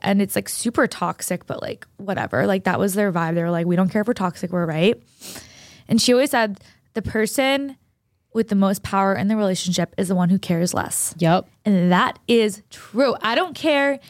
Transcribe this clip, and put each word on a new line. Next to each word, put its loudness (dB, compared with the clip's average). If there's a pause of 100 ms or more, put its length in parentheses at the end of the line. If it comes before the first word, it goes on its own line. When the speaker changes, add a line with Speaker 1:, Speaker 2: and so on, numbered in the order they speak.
Speaker 1:
And 2
it's, -2
like, -4
super 0
toxic, -6
but, -8
like, -10 (100)
whatever. -2
Like, 0
that 0
was 0
their 0
vibe. -2
They 0
were -2
like, 0
"We 0
don't 2
care -2
if -2
we're 0
toxic, -4
we're -2
right." 0 (840)
And 2
she 4
always 4
said, 0 (340)
"The -6
person -2 (560)
with -2
the 0
most 2
power 0
in -2
the 0
relationship -2
is -2
the 0
one 2
who 4
cares 0
less." -4
Speaker 2:
Yep. 2 (160)
Speaker 1:
And 4
that 2
is 2
true. -2
I 0
don't -2
care 2 (160)